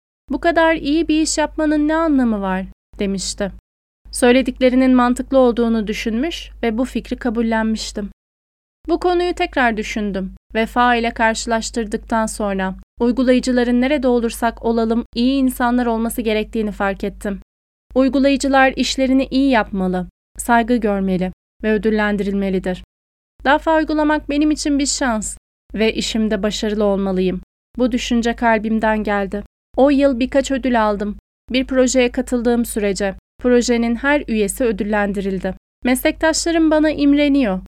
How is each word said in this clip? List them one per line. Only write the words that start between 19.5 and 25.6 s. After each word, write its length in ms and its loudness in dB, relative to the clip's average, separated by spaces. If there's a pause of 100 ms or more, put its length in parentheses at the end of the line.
saygı 380 2
görmeli 560 -2 (320)
ve 80 0
ödüllendirilmelidir. 1120 0 (640)
Dafa 320 4
uygulamak 520 0
benim 220 2
için 280 0
bir 60 0
şans 520 -4 (360)